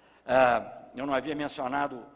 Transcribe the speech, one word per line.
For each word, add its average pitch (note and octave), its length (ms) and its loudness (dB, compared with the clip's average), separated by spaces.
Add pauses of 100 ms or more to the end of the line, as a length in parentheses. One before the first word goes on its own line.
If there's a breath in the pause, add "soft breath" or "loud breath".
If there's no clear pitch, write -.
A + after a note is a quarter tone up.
(260 loud breath)
Ah, B2 540 4 (160)
eu B2+ 80 -6
não C#3+ 80 -4
havia C3+ 220 -2
mencionado C#3+ 680 -4 (140)